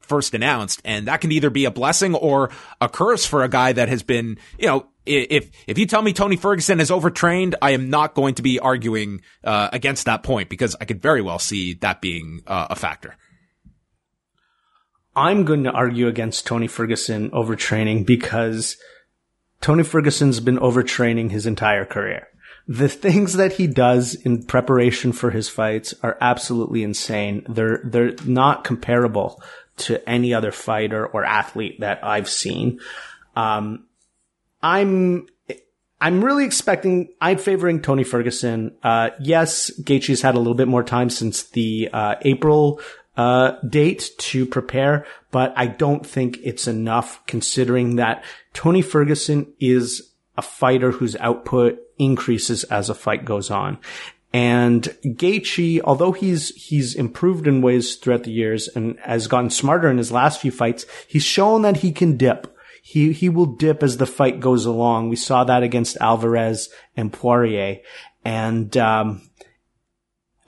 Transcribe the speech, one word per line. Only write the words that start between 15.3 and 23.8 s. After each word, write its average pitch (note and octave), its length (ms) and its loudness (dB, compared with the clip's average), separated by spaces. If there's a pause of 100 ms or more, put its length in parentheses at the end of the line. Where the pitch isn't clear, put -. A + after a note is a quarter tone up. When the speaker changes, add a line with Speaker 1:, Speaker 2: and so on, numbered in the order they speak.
Speaker 2:
going D3 200 2
to B2+ 60 0
argue A#2+ 380 2
against A#2 380 -4
Tony A#2 200 -2
Ferguson A2 640 -2
overtraining G#2+ 760 0
because A2+ 720 0 (800)
Tony D#3+ 220 4
Ferguson's D3 580 2
been B2 160 2
overtraining A#2+ 720 0
his G#2 140 -4
entire G#2+ 400 0
career. - 440 -6 (380)
The C3 220 0
things F#3 460 2
that F#3+ 180 2
he F#3 140 0
does B2 480 4